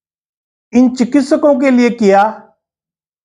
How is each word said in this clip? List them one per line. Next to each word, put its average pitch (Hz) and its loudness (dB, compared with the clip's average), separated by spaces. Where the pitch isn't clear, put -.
इन 247 2
चिकित्सकों 285 0
के 269 0
लिए 240 2
किया, 208 -2